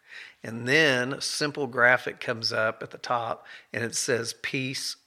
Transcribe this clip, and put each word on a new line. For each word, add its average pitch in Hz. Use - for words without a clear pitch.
And 117
then 135
a -
simple 147
graphic 123
comes 113
up 113
at 113
the -
top, 113
and 107
it 117
says, 117
"Peace 131